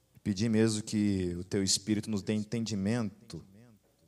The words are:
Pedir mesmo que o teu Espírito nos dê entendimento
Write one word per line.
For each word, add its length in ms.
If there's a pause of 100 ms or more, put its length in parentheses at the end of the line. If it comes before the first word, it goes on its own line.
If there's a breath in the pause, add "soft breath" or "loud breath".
(220)
Pedir 260
mesmo 340
que 560
o 60
teu 180
Espírito 480
nos 120
dê 120
entendimento 1080 (640)